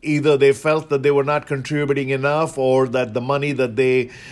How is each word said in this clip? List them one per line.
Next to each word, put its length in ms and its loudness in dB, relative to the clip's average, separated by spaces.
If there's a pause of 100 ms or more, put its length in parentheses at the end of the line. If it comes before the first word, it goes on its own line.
either 340 2
they 160 6
felt 360 -2
that 140 0
they 80 2
were 120 2
not 240 -2
contributing 640 -2
enough 480 -2
or 300 2
that 260 -2
the 60 -2
money 320 -2
that 240 -2
they, 340 2 (220)